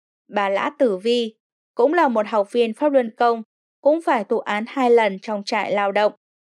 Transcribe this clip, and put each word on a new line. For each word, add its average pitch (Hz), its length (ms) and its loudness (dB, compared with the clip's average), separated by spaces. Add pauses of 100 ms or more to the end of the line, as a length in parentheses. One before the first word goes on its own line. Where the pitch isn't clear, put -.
(280)
bà 202 200 -2
Lã 196 300 -4
Tử 226 180 2
Vi, 226 380 -2 (400)
cũng 285 200 2
là 320 140 2
một 220 180 0
học 208 260 -2
viên 240 220 0
Pháp 294 180 -2
Luân 247 240 2
Công, 233 260 0 (380)
cũng 302 220 2
phải 262 220 0
thụ 220 140 -2
án 208 300 -4
hai 254 220 0
lần 220 280 4
trong 208 260 -8
trại 202 280 -4
lao 202 200 0
động. 208 200 2 (420)